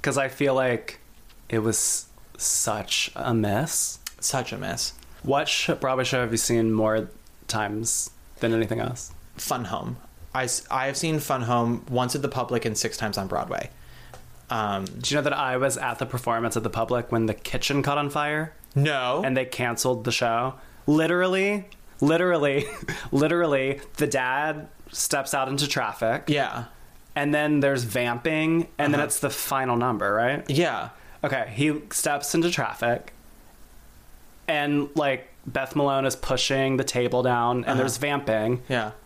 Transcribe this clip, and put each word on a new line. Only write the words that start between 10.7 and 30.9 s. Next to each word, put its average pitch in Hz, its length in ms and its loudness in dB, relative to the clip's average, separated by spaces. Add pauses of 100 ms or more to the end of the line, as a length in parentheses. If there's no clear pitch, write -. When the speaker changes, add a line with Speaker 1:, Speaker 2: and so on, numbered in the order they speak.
Speaker 2:
I 135 160 0
have 139 100 -4
seen 160 220 0
Fun 131 240 -2
Home 120 460 2
once 123 260 0
at 139 80 -2
the 139 40 0
Public 123 380 -2
and 110 120 -2
six - 200 -2
times 104 200 -4
on 98 100 -4
Broadway. - 420 -4 (800)
Um, 104 360 -2
Speaker 1:
Do 120 280 -6
you 147 40 2
know 143 60 0
that 143 140 0
I 131 200 0
was 127 200 0
at 127 220 -4
the 131 60 -2
performance 117 520 0
at 113 60 0
the 120 80 -2
Public 117 400 0
when 113 160 2
the 104 60 0
kitchen - 500 -2
caught 143 160 2
on 147 100 -2
fire? 151 440 -2 (220)
Speaker 2:
No. 139 480 2
Speaker 1:
And 131 140 2
they 131 80 2
canceled 123 600 0
the 123 60 0
show? 120 440 2 (320)
Literally, 185 760 2 (360)
literally, 151 640 4 (240)
<laughs> - 220 -6
literally, 143 680 2 (180)
the 147 100 2
dad 147 600 -2 (240)
steps - 440 -2
out 131 120 2
into 139 200 0
traffic. 120 600 0
Speaker 2:
Yeah. 131 380 0 (500)
Speaker 1:
And 147 180 2
then 151 260 4
there's 139 240 4
vamping, 156 840 0 (120)
and 147 120 2
then 147 80 2
Speaker 2:
Uh-huh. 147 60 2
Speaker 1:
it's - 140 -2
the 143 100 0
final 131 480 0
number, 107 360 2
right? 123 360 2
Speaker 2:
Yeah. 139 400 2 (340)